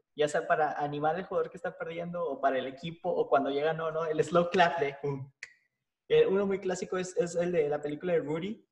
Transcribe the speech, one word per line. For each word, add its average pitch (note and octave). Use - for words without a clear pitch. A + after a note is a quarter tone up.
ya D3
sea A#3+
para D#3
animar D3
al F#3
jugador E3
que -
está F3+
perdiendo E3+
o C3+
para C3+
el B2
equipo, E3
o D#3
cuando D3
llega, D3
no, D#3+
no, D#3+
el D#3
slow F3
clap F3
de, C#3+
pum. C#3
Eh, D#3
uno G3
muy G3
clásico F#3
es, F#3
es F3
el F3
de D3+
la D3
película D3
de D#3+
Rudy, E3